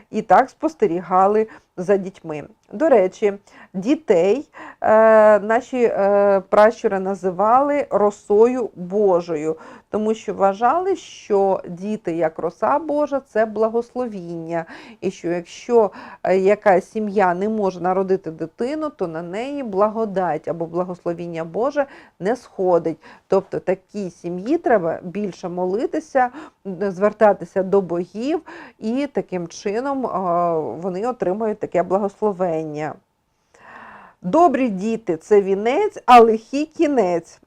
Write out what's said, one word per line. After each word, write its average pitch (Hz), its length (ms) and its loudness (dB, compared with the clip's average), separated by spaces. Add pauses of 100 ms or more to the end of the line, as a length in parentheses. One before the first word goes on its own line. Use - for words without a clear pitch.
(100)
і 208 120 -4
так 220 280 4
спостерігали 185 960 0 (300)
за 185 200 0
дітьми. 170 480 -8 (280)
До 277 160 0
речі, 202 440 2 (420)
дітей, 208 760 0 (320)
е, 220 600 6
наші, 240 440 -2
е, 202 640 2
пращури 208 520 2
називали 196 880 0
росою 214 840 2
Божою, 170 800 -2 (340)
тому 214 240 -2
що 220 200 -8
вважали, 240 600 0
що - 720 -2
діти, 185 440 -8
як 160 260 -2
роса 214 400 -4
Божа, 294 500 -4
це 220 180 0
благословіння, 208 1200 -6 (360)
і 196 100 -6
що - 180 -8
якщо, 202 600 0 (320)
е, 185 160 2
якась 190 520 2
сім'я 202 440 0
не 190 140 -4
може 196 320 -4
народити 185 500 -2
дитину, 240 600 -6
то 269 180 -6
на 160 140 -10
неї 240 400 -8
благодать 196 840 -2
або 165 180 -4
благословіння 170 800 -6
Боже 269 420 -4 (340)
не 202 160 -2
сходить. 170 640 0 (300)
Тобто 190 300 0
такій 190 520 -6
сім'ї 185 480 -4
треба 196 440 0
більше 190 460 -8
молитися, 240 800 -2 (500)
звертатися 196 840 0
до 190 180 2
богів, 196 600 -4 (380)
і 254 340 -4
таким 180 360 -6
чином, 254 580 -6
е, - 20 -6 (720)
вони 190 240 -6
отримують 214 520 -4
таке - 240 -2
благословення. 175 1120 -4 (1300)
Добрі 262 440 2
діти — 208 540 -4
це 208 180 4
вінець, 220 680 0
а 247 140 10
лихі — 226 440 2 (120)
кінець. 214 720 0